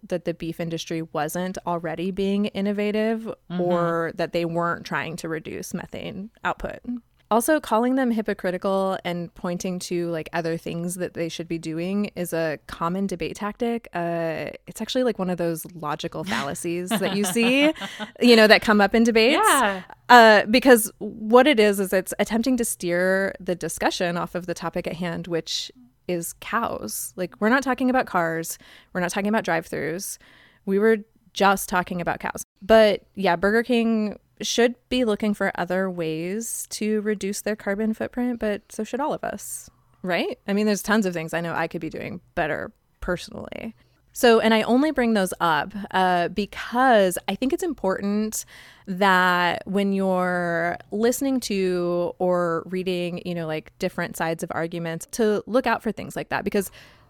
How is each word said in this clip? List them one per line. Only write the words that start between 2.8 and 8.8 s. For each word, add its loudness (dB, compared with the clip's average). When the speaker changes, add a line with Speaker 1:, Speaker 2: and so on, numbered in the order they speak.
Speaker 2:
Mm-hmm. -2
Speaker 1:
or 0
that -4
they 0
weren't -2
trying -4
to -8
reduce -8
methane -10
output. -6
Also, 2
calling 0
them 2
hypocritical -2